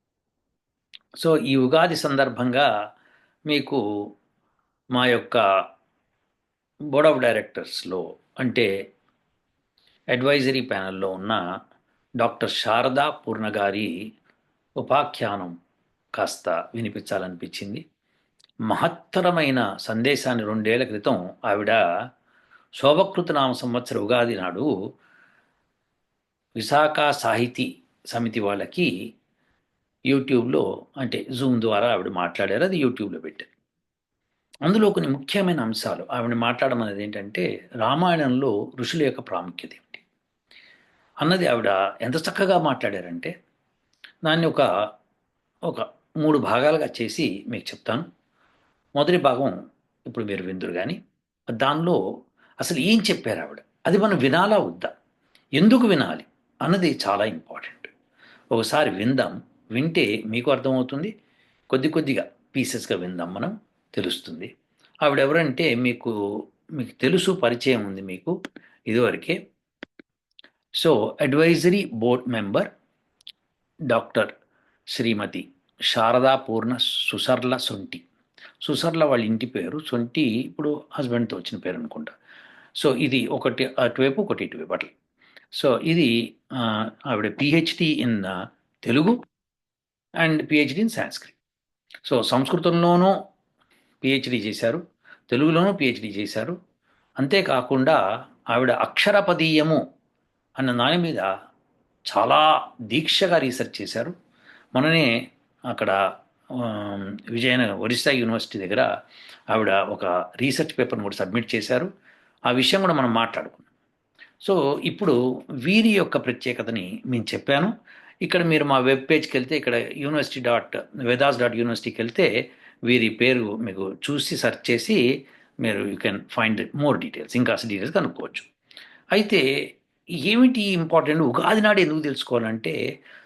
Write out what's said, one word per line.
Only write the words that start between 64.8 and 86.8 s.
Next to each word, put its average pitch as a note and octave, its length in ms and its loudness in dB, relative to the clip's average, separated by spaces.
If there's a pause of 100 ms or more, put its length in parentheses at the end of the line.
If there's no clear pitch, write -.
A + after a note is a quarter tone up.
ఆవిడ C#3 180 2
ఎవరంటే D3 540 2
మీకు, A2+ 720 -4 (240)
మీకు C3+ 200 -8
తెలుసు, F3 400 2
పరిచయం A#2+ 540 0
ఉంది G2 160 -8
మీకు G2 420 -6 (440)
ఇదివరకే. A2+ 600 0 (1400)
So, B2 280 4 (100)
అడ్వైజరీ D#3+ 720 2
బోర్డు A#2+ 360 0
మెంబర్ A2+ 400 -2 (1120)
డాక్టర్ A2+ 500 0 (540)
శ్రీమతి G#2 640 -4 (300)
శారదా B2+ 540 4
పూర్ణ A2+ 400 -2
సుసర్ల B2+ 800 -2
సొంటి. G2 480 -8 (560)
సుసర్ల D#3+ 440 0
వాళ్ళ B2 200 2
ఇంటి A2+ 220 -2
పేరు, A2+ 420 -6
సొంటి A#2+ 320 -2
ఇప్పుడు C#3+ 720 -2
హస్బెండ్తో A#2+ 440 -2
వచ్చిన F#2 220 -12
పేరు F2+ 180 -6
అనుకుంటా. D#2 360 -12 (640)
So, C3 200 2
ఇది B2 300 0
ఒకటి C3 520 -2
అటువైపు, C3 420 2
ఒకటి A2 240 -4
ఇటువైపు E2 280 -10
అట్లా. - 180 -6 (720)
So, B2+ 180 2
ఇది, B2+ 560 2 (160)
ఆ, A2 380 -2 (160)